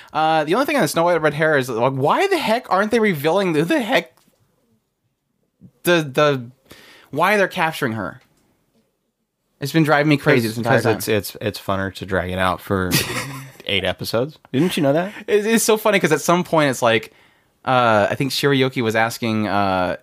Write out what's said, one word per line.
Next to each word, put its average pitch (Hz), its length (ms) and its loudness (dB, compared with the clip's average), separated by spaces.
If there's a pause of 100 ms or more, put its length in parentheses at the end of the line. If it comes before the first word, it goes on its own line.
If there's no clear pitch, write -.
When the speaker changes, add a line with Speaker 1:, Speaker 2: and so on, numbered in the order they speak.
(120)
Speaker 1:
Uh, 156 320 2
the 156 100 0
only 269 120 0
thing 302 100 -2
on 240 60 2
the 147 60 0
Snow 165 160 0
White 175 100 2
with 156 80 0
red 151 120 2
hair 156 240 2
is, 131 100 -2
like, 123 240 0
why 170 340 0
the 381 120 0
heck 233 320 -2
aren't 202 200 0
they 233 100 2
revealing 180 540 0
who 151 100 2
the 294 160 0
heck 208 360 -4 (1700)
the, 175 180 2
the, 139 480 0 (600)
why 170 260 0
they're 190 120 2
capturing 160 440 -4
her? 110 280 -8 (1400)
It's 143 120 -8
been 160 120 4
driving 147 240 2
me 147 80 4
crazy 135 320 2
this 107 80 -8
entire 117 220 2
Speaker 2:
'Cause 110 60 -2
Speaker 1:
time. 110 120 2
Speaker 2:
it's, 98 120 -8
it's, 107 320 -2
it's 104 200 -6
funner 95 340 -4
to 98 120 -12
drag 92 240 -2
it 92 80 -6
out 92 220 0
for 92 300 -2 (380)
Speaker 1:
<laughs> 135 380 -18
Speaker 2:
eight 95 180 -2
episodes. 117 540 -4 (140)
Didn't 160 240 0
you 175 60 -2
know 139 100 2
that? 180 200 -2 (160)
Speaker 1:
It, 208 180 2
it's 226 180 2
so 220 120 2
funny 208 240 2
'cause 180 100 0
at 160 100 0
some 180 220 2
point 151 280 2
it's 120 120 -4
like, 113 300 2 (520)
uh, 120 460 4
I - 60 -4
think 139 160 -2
Shirayuki 131 500 0
was 110 140 0
asking, 110 500 0
uh, 92 560 0